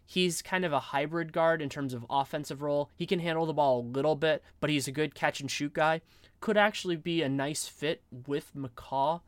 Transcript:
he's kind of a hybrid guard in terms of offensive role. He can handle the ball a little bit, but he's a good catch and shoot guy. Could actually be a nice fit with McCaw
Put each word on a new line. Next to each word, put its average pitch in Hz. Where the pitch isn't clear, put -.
he's 180
kind 185
of 160
a 135
hybrid 156
guard 165
in 139
terms 139
of 117
offensive 139
role. 143
He 175
can 180
handle 165
the 156
ball 135
a 120
little 139
bit, 151
but 147
he's 143
a 139
good 151
catch 151
and 139
shoot 147
guy. 160
Could 214
actually 202
be 165
a 139
nice 139
fit -
with 143
McCaw 139